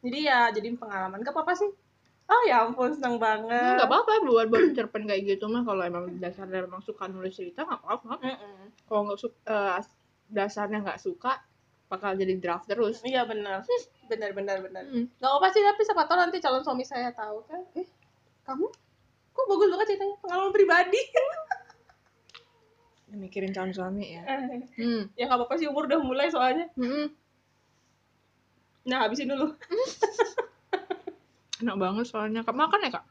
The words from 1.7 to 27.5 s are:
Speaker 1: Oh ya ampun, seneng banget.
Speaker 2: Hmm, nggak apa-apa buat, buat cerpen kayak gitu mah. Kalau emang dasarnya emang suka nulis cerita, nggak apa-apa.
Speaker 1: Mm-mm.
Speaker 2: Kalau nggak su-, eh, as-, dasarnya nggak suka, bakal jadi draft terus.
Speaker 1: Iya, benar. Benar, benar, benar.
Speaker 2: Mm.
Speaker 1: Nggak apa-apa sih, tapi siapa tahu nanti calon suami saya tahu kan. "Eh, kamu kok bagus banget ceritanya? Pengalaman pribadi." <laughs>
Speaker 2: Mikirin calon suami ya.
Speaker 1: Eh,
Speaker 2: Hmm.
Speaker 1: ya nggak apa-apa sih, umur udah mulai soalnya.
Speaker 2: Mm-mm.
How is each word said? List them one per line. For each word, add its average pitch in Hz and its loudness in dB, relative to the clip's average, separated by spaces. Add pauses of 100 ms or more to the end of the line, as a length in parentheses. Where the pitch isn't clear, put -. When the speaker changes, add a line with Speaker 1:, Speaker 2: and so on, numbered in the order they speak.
Speaker 1:
Oh 480 4
ya 247 6
ampun, 247 0
seneng 262 -2
banget. 220 0
Speaker 2:
Hmm, 247 4
nggak 262 4
apa-apa 427 4 (100)
buat, 226 6
buat 294 6
cerpen 214 -4
kayak 196 0
gitu 196 0
mah. 233 -2
Kalau 202 -2
emang 175 -6
dasarnya 185 -6
emang 185 -14
suka 202 -10
nulis 185 -8
cerita, 180 -12
nggak 320 -4
apa-apa. 226 -6
Speaker 1:
Mm-mm. 208 -8 (300)
Speaker 2:
Kalau 208 0
nggak 202 -6
su-, 233 -8
eh, 202 0
as-, 208 -8 (280)
dasarnya 208 -2
nggak 190 -6
suka, - -4 (420)
bakal 190 -4
jadi 190 0
draft 180 -4
terus. 226 -2
Speaker 1:
Iya, 247 0
benar. 208 -6 (380)
Benar, 214 -4
benar, 196 -2
benar. 185 -12
Speaker 2:
Mm. 247 -2
Speaker 1:
Nggak 254 -2
apa-apa 285 4
sih, 415 6
tapi 403 6
siapa 381 2
tahu 349 4
nanti 349 2
calon 269 0
suami 254 -2
saya 247 -6
tahu 214 -10
kan. 339 -12 (140)
"Eh, 359 -6 (580)
kamu 277 -4 (680)
kok 523 0
bagus 392 6
banget 381 2
ceritanya? 403 -2
Pengalaman 381 -2
pribadi." 370 6
<laughs> - -8 (2000)
Speaker 2:
Mikirin 190 -6
calon 190 -4
suami 190 -6
ya. 165 -14
Speaker 1:
Eh, 254 -6 (140)
Speaker 2:
Hmm. 226 -2
Speaker 1:
ya 240 -2
nggak 262 2
apa-apa 240 0
sih, 320 0
umur 294 -2
udah 294 2
mulai 277 0
soalnya. 294 2
Speaker 2:
Mm-mm. 285 -2 (1800)